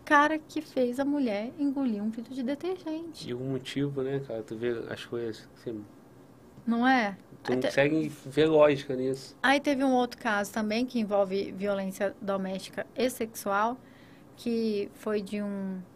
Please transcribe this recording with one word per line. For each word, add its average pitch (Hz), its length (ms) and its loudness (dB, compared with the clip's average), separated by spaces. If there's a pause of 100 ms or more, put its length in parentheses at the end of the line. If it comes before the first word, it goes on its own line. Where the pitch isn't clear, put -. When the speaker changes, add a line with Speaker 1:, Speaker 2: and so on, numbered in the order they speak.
Speaker 1:
O - 40 -20
cara 302 360 6
que - 200 -8
fez 247 380 0
a 277 60 2
mulher 254 520 0
engolir 269 460 0
um 220 80 0
vidro 240 240 -10
de 262 80 -6
detergente. 320 880 -6
Speaker 2:
E - 20 -4
o 123 60 -6
motivo, 135 640 -4
né, 135 240 -2
cara? 113 160 -6
Tu 110 140 -8
vê 120 140 0 (200)
as - 160 -10
coisas 117 480 -6
assim. 107 300 -10 (840)
Speaker 1:
Não 233 180 2
é? 233 320 4 (280)
Speaker 2:
Tu - 80 0
Speaker 1:
Aí - 20 2
Speaker 2:
não 127 80 0
Speaker 1:
te- - 60 0
Speaker 2:
consegue 147 440 2 (140)
ver 143 200 4
lógica 147 500 6
nisso. 131 440 -4
Speaker 1:
Aí 269 200 4
teve 277 240 2
um 269 80 4
outro 247 280 2
caso 202 320 -2
também 214 320 0
que 254 140 -4
envolve 196 540 2
violência 196 680 -2
doméstica 190 640 -4 (120)
e 240 120 2
sexual, 226 720 -2 (560)
que 226 600 -2
foi 214 280 -2
de 208 180 -6
um 196 400 -6 (160)